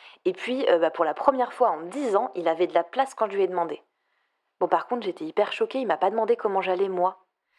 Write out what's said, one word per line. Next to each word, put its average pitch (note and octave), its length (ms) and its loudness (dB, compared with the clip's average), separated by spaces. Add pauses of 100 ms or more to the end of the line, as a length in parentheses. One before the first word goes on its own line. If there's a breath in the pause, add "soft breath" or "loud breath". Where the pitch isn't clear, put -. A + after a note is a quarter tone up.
(240 loud breath)
Et F#3 80 2
puis, B3+ 360 -4
euh, E3+ 100 6
bah, D#3+ 140 2
pour E3+ 120 0
la D3+ 80 2
première B3+ 400 2
fois A3+ 200 2
en D#3 160 -8
dix B3 260 -2
ans, A3+ 220 2
il F3 120 -6
avait E3 200 2
de - 40 -8
la E3+ 120 2
place - 300 -4
quand A3 140 -2
je G3 80 -8
lui G3 60 2
ai F#3 60 2
demandé. F3 340 -4 (800)
Bon, F#3 80 2
par E3+ 180 2
contre, A#3+ 180 -4
j'étais F3 220 -6
hyper G3 260 -2
choquée, A3+ 280 -2
il B3 60 -2
m'a E3 120 0
pas F#3+ 120 2
demandé A3 260 2
comment G3 260 0
j'allais, F#3 260 0
moi. » F#3 380 -2 (320)